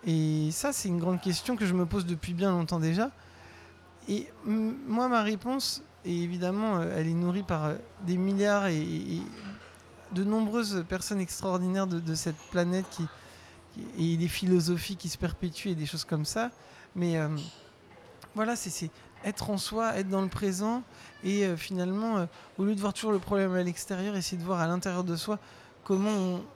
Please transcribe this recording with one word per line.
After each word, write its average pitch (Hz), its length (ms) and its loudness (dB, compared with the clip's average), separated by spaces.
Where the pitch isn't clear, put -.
Et 156 440 4
ça, 277 200 -2
c'est - 160 -4
une 175 120 2
grande 175 200 2
question 196 380 0
que 208 80 0
je 180 80 4
me 180 120 4
pose 180 200 0
depuis 175 280 -4
bien 190 180 2
longtemps 170 280 2
déjà. 175 320 2
Et 202 200 -2
m-, 220 280 0
moi, 247 220 2
ma 233 140 4
réponse, 214 600 -2
et 175 180 0
évidemment, 180 540 0
euh, 170 200 0
elle 160 100 2
est 165 60 2
nourrie 175 300 2
par, 160 220 0
euh, 151 100 0
des 180 100 2
milliards 196 520 4
et, 165 100 2
et, 160 380 -2
et 175 60 -4
de 185 100 0
nombreuses 208 640 2
personnes 196 320 -2
extraordinaires 185 680 0
de, 175 140 0
de 160 160 -2
cette 160 220 -2
planète 180 420 2
qui, 170 140 -4
qui, - 400 -2
et - 20 2
des 165 140 2
philosophies 180 680 2
qui 170 140 -8
se - 80 -8
perpétuent 180 540 -4
et 175 40 0
des 151 100 -2
choses 151 200 -6
comme 151 200 0
ça. 226 240 -2
Mais, 175 220 2
euh, 156 100 2
voilà, 220 200 0
c'est, 196 140 -6
c'est 160 220 -6
être 208 240 -4
en 202 80 0
soi, 220 400 0
être 196 100 0
dans 190 140 2
le 190 80 2
présent 208 520 0
et, 202 200 4
euh, 175 120 2
finalement, 190 640 0
euh, 170 60 2
au 190 60 0
lieu 208 100 4
de 202 60 0
voir 202 140 0
toujours 220 180 0
le 196 80 6
problème 190 340 2
à 180 100 4
l'extérieur, 185 520 -2
essayer 180 220 -2
de 170 80 -4
voir 180 160 0
à 165 60 4
l'intérieur 180 360 0
de 170 140 0
soi 208 220 -2
comment 196 260 2
on 185 320 2